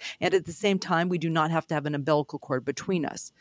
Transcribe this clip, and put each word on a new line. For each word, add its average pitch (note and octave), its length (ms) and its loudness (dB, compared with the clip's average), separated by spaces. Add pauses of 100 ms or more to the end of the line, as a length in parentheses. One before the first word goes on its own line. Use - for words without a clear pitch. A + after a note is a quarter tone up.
(200)
and F3+ 120 2
at F#3 120 4
the E3+ 80 -10
same G3 260 2
time, F3 300 0
we F3+ 100 0
do D#3+ 100 -2
not D#3+ 220 2
have E3 180 2
to D#3+ 60 0
have D3 120 0
an D3 100 -2
umbilical D3 420 2
cord C3 260 -2
between D#3 400 -2
us." - 360 -8